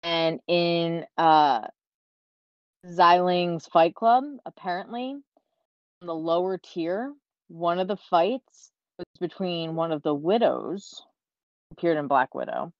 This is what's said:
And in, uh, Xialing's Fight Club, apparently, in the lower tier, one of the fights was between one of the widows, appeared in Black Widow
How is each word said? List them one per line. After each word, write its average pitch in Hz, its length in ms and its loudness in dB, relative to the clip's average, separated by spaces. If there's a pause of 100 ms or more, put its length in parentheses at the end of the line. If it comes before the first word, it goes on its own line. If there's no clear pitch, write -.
And 165 440 -2
in, 170 580 0 (120)
uh, 151 500 4 (1200)
Xialing's 175 800 4
Fight 170 300 4
Club, 240 280 4 (220)
apparently, 202 640 -10 (880)
in 175 60 -16
the 170 80 -6
lower 170 440 0
tier, 185 540 -6 (360)
one 170 320 -2
of 185 80 -2
the 202 80 -4
fights - 760 -2 (280)
was 175 80 -10 (120)
between 170 560 -6
one 165 160 -2
of 151 120 -4
the 151 120 0
widows, 170 880 -2 (680)
appeared 170 240 -2
in 147 100 -4
Black 131 280 0
Widow - 460 -8